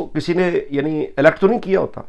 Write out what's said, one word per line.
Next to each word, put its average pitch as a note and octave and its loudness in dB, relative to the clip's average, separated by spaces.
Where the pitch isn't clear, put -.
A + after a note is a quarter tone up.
किसी D#3 -4
ने F3+ 2
यानी D3+ -2
इलेक्ट D#3+ 4
तो G3 6
नहीं A3+ 0
किया F#3+ 0
होता। - -6